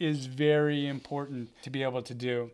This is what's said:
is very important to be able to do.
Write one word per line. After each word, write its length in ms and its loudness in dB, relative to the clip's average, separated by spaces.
is 240 2
very 640 4
important 640 -6
to 80 -12
be 140 -2
able 180 0
to 140 -12
do. 380 -2